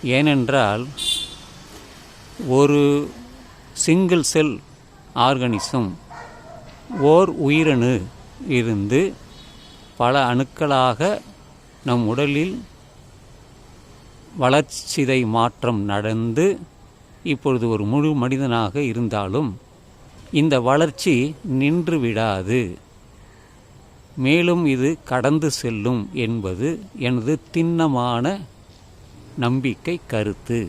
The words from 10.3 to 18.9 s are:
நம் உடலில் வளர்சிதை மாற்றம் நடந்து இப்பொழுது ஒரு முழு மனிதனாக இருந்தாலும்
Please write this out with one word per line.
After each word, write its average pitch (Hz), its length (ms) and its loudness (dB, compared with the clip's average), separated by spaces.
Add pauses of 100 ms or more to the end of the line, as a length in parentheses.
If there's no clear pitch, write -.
நம் 120 240 0
உடலில் 143 480 -2 (1800)
வளர்சிதை 131 840 2 (100)
மாற்றம் 117 540 0
நடந்து 110 640 0 (760)
இப்பொழுது 135 440 0
ஒரு 104 160 0
முழு 143 300 2
மனிதனாக 123 680 0
இருந்தாலும் 113 680 -2 (840)